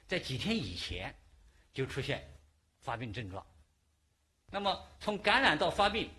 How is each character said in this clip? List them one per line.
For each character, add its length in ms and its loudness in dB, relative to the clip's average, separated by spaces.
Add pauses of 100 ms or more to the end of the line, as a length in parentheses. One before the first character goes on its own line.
在 140 -2
几 180 -4
天 160 0
以 220 -2
前 400 -8 (580)
就 120 -2
出 160 -6
现 280 -6 (520)
发 160 -4
病 160 -6
症 160 -6
状。 120 -8 (1120)
那 40 -2
么 280 0 (120)
从 180 -2
感 240 4
染 160 6
到 100 4
发 220 4
病 180 -2 (120)